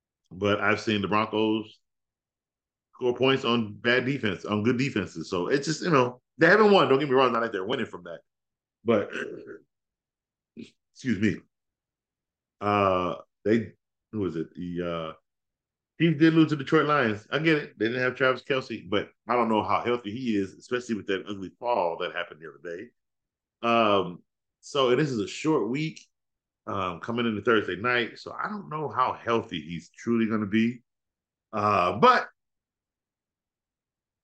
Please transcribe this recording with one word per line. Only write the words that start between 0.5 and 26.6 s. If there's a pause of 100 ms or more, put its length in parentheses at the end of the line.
I've
seen
the
Broncos (1160)
score
points
on
bad
defense,
on
good
defenses.
So
it's
just,
you
know, (180)
they
haven't
won.
Don't
get
me
wrong,
not
like
they're
winning
from
that. (640)
But, (1500)
<clears throat> (380)
excuse
me. (1200)
Uh, (300)
they, (400)
who
was
it?
The,
uh, (880)
Chiefs
did
lose
to
Detroit
Lions.
I
get
it.
They
didn't
have
Travis
Kelce,
but (200)
I
don't
know
how
healthy
he
is,
especially
with
that
ugly
fall
that
happened
the
other
day. (720)
Um, (380)
so,
and
this
is
a
short
week, (680)